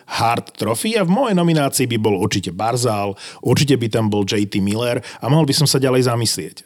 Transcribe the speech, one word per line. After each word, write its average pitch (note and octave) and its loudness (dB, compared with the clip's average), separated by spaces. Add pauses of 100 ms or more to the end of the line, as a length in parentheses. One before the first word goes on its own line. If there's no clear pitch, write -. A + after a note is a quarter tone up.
hard - -2
trophy A3 -2
a G#3+ 2
v E3+ 0
mojej A3+ 2
nominácii D#3 2
by B2 0
bol G#2+ 2
určite G2 -2
Barzal, G#2+ -2 (240)
určite C3+ 4
by A#2 0
tam A2+ 0
bol G#2 0
J G#2 0
T G2+ -2
Miller A#2 -2 (160)
a - -12
mohol D3+ 4
by C#3 0
som C#3 2
sa C3+ 2
ďalej B2+ 4
zamyslieť. A#2 -4